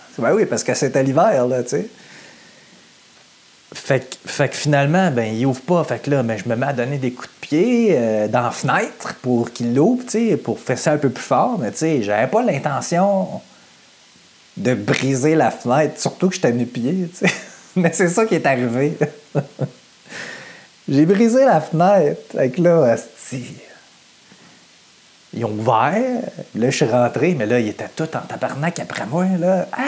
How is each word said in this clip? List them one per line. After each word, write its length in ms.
Ben 160
oui, 120
parce 180
que 100
c'était 300
l'hiver, 440
là, 160
tu 60
sais. 180
Fait 280
que, 280
fait 200
que 60
finalement, 560
ben, 240
il 100
ouvre 160
pas. 220
Fait 160
que 120
là, 120
ben, 140
je 100
me 80
mets 120
à 60
donner 260
des 120
coups 160
de 200
pied, 500
euh, 300
dans 160
la 80
fenêtre 640
pour 360
qu'il 220
l'ouvre, 300
tu 260
sais, 80
pour 220
faire 180
ça 160
un 40
peu 120
plus 140
fort. 360
Mais 120
tu 80
sais, 240
j'avais 240
pas 160
l'intention 1000
de 180
briser 600
la 140
fenêtre, 500
surtout 300
que 60
j'étais 180
nu-pied, 580
tu 160
sais. 60
<laughs> 220
Mais 160
c'est 180
ça 180
qui 80
est 100
arrivé. 500
<laughs> 80
J'ai 180
brisé 380
la 160
fenêtre. 640
Fait 140
que 120
là, 300
asti, 520
ils 120
ont 60
ouvert. 680
Là, 140
je 60
suis 100
rentré, 480
mais 140
là, 120
il 100
était 260
tout 80
en 40
tabarnak 600
après 280
moi, 180
là. « 320
Ah, 160